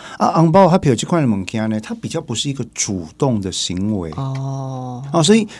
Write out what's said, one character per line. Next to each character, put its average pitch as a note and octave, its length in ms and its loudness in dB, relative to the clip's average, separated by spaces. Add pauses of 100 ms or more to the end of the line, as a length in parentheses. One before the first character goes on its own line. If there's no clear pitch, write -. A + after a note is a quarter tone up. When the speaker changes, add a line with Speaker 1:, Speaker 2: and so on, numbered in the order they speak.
(180)
Speaker 1:
啊， - 160 -2
红 E3 180 4
包、 F#3 180 8
发 F3+ 80 4
票 C#3+ 160 4
这 - 140 -2
款 D#3+ 200 2
的 A2 80 2
物 F#2+ 80 -4
件 A2 260 -4
呢， A2 100 0
它 D#3+ 160 -8
比 A#3 120 -8
较 - 140 -6
不 A#2 140 -6
是 G#2+ 120 -4
一 C#3 60 -2
个 C3 100 -6 (100)
主 F#2 320 -4 (120)
动 A#2+ 240 2
的 F#2+ 100 -4
行 G2 460 -2
为。 E2 140 -4
Speaker 2:
哦。 C3+ 1000 -8
Speaker 1:
哦， E3 120 4
所 F#3+ 120 8
以 G#3+ 120 4 (120)